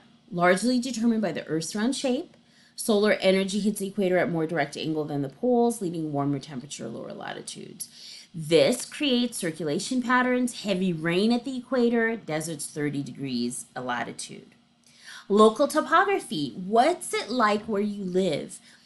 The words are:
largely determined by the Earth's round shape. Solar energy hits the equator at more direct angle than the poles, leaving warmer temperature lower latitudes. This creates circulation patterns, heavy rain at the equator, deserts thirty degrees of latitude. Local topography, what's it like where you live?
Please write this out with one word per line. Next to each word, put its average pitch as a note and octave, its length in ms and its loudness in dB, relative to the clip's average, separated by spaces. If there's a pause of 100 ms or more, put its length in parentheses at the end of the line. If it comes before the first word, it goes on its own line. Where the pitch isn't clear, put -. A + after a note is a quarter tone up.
(300)
largely F#3 480 4
determined A#3 440 0
by F#3 100 0
the - 160 -8
Earth's D#3+ 260 -4
round A3+ 220 0
shape. C4+ 400 -2 (400)
Solar G#3 380 4
energy F#3+ 480 2
hits G#3 180 0
the G3 80 -4
equator F#3 300 2
at E3 120 2
more D#3+ 160 0
direct D3+ 300 -2
angle D3+ 300 -2
than D3 160 -4
the C#3 80 -4
poles, A#3 520 2
leaving E3 300 -4
warmer C#3 280 0
temperature C#3 500 -10
lower C3 240 -12
latitudes. - 760 -12 (480)
This D#3+ 500 4
creates B3 520 0
circulation F3 640 -2
patterns, B3 600 0
heavy F#3+ 280 2
rain E3+ 400 2
at A#3+ 140 0
the C4+ 100 -6
equator, A#3 640 0
deserts D#3+ 480 -6
thirty D3 360 -4
degrees B2 720 -6
of B2+ 120 -8
latitude. A#2+ 720 -8 (760)
Local A3 400 6
topography, D4+ 880 0
what's A#3 560 2
it G#4+ 160 -6
like G#3+ 340 2
where G3+ 180 -2
you G#3 220 -4
live? F3+ 560 -2 (260)